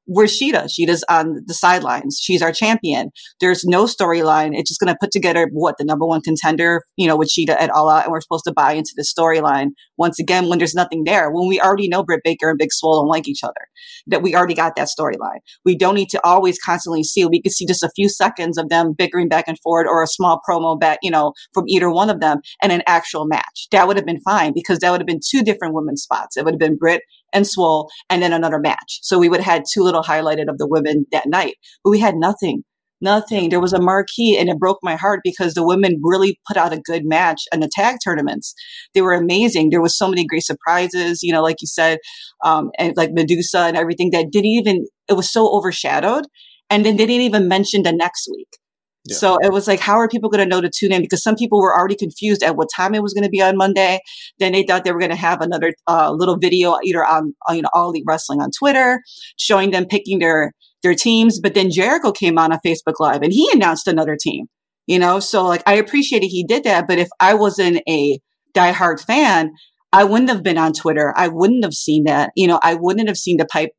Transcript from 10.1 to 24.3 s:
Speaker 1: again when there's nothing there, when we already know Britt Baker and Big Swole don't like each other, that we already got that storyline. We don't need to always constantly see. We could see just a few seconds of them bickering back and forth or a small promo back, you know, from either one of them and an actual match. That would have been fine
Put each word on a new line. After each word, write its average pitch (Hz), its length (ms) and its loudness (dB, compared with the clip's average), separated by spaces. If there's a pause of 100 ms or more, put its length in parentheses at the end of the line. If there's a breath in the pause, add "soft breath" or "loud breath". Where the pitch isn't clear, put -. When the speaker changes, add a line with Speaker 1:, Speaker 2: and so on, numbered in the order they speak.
Speaker 1:
again 180 300 0
when 175 80 0
there's 170 160 0
nothing 165 320 -2
there, 175 240 2
when 175 180 -2
we 190 140 0
already 196 260 -2
know 180 160 -2
Britt 160 200 -2
Baker 165 260 0
and 156 80 0
Big 147 160 -2
Swole 160 260 2
don't 147 100 2
like 160 180 -2
each 143 160 -8
other, - 100 -8 (540 loud breath)
that - 160 -2
we 175 120 0
already 175 200 2
got 165 200 -2
that 151 140 -4
storyline. - 500 -6 (240 loud breath)
We 180 140 2
don't 185 180 2
need 196 140 -2
to - 160 -4
always 180 340 2
constantly 170 440 -4
see. 180 200 0
We 170 180 2
could 196 120 -2
see 175 140 -4
just 180 160 0
a 165 120 -4
few 202 140 2
seconds 180 480 -2
of 156 120 -4
them 165 280 2
bickering 175 320 0
back 160 180 0
and 160 120 -8
forth 165 280 0
or 165 140 2
a 160 60 0
small 170 420 0
promo 165 280 0
back, 156 260 2
you 185 80 -4
know, 151 220 0 (200 loud breath)
from 180 160 -2
either 175 220 2
one 185 180 2
of 180 100 -2
them 151 200 0 (220 loud breath)
and 202 100 2
an 175 160 0
actual 165 400 0
match. - 440 -6
That 190 160 4
would 196 100 0
have 196 80 -2
been 165 160 -6
fine 185 320 0